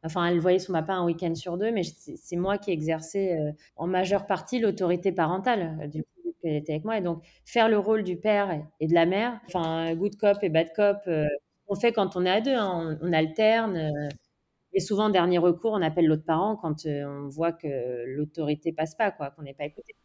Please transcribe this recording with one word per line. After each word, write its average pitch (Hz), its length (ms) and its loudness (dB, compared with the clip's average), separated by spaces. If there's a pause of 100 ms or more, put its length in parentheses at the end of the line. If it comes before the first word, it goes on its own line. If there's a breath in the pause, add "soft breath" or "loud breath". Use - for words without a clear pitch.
enfin, 165 220 0
elle 175 140 4
voyait 180 200 4
son 180 140 -6
papa 165 200 0
un 180 120 0
week-end 165 300 -2
sur 175 220 -6
deux, 214 140 0
mais 208 120 0
c'est, - 340 -12
c'est - 180 -10
moi 190 220 0
qui 202 140 -4
exerçais, 160 640 -2
euh, 151 140 -2 (240 soft breath)
en 170 120 -6
majeure 185 380 0
partie 214 340 -2
l'autorité 180 520 0
parentale, 175 720 0
euh, 151 60 -8
du 156 160 -6
coup, - 60 -12 (160)
vu 339 160 -6
qu'elle 156 140 -2
était 151 180 -4
avec 156 100 -4
moi. 220 140 -2
Et 202 40 -2
donc, 170 220 -4 (220 loud breath)
faire 226 240 4
le 214 80 4
rôle 214 260 2
du 180 140 -4
père 202 340 0
et, 151 120 -4 (180)
et 160 60 0
de 156 60 4
la 170 120 6
mère, 214 420 0
enfin, 165 480 -2
good 202 220 -4
cop 202 240 4
et 190 80 0
bad 160 260 2
cop, 202 220 2 (100)
euh, 156 180 0 (440)
on 196 60 0
fait 226 180 2
quand 196 240 0
on 180 80 2
est 180 40 2
à 202 120 2
deux, 269 120 0
hein, 175 480 -2
on, 170 80 -4
on 170 40 2
alterne, 208 640 2
euh, 147 320 -4 (640)
et 190 60 4
souvent, 208 300 0
dernier 180 280 4
recours, 175 340 2
on 202 100 0
appelle 165 260 2
l'autre 156 180 2
parent 190 320 0
quand, 156 280 -6
euh, 143 200 -4
on 143 240 -10
voit 165 240 -2
que 127 540 -6
l'autorité 151 680 -4
passe 156 220 -4
pas, 208 160 0
quoi, 143 180 -8
qu'on 156 140 -16
n'est 139 100 -14
pas 147 120 -8
écouté. - 400 -14